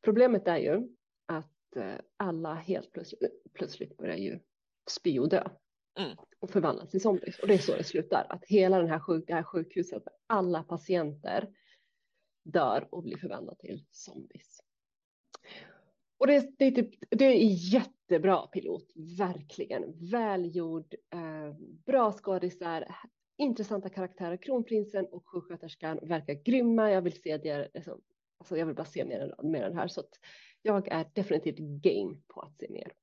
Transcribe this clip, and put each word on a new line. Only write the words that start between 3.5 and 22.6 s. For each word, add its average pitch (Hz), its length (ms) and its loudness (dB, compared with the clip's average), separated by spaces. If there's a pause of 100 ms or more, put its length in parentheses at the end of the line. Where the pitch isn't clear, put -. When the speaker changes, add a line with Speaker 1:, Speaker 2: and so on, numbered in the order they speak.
Speaker 1:
plötsligt - 440 -10
börjar - 200 -8
ju 165 220 -6 (500)
spy 139 300 -2
och 143 100 2
dö - 200 0 (500)
Speaker 2:
Mm. 175 180 -6 (220)
Speaker 1:
och 185 100 -10
förvandlas 165 400 0
till 190 120 -2
zombies. 190 380 0
Och - 80 -6
det 202 60 8
är 190 40 8
så 147 200 2
det - 60 -4
slutar, 160 460 0
att - 160 -10
hela 190 320 6
den 170 120 4
här 160 100 0
sjuk-, 165 280 0
det 165 60 -2
här 165 100 0
sjukhuset, 175 600 -4 (240)
alla 180 360 2
patienter 165 880 -2 (920)
dör 139 480 0
och 175 120 -10
blir 127 140 -8
förvandlade - 420 -12
till - 320 -12
zombies. - 680 -20 (1600)
Och 269 100 4
det, 277 300 6
det 269 80 6
är 262 60 8
typ, 247 180 2 (200)
det 269 160 6
är 196 480 6
jättebra 180 720 2
pilot, - 400 -6 (300)
verkligen. 170 960 -6
Välgjord, 175 840 -4 (180)
eh, 156 420 -10 (300)
bra 247 260 4
skådisar, 180 840 -4 (420)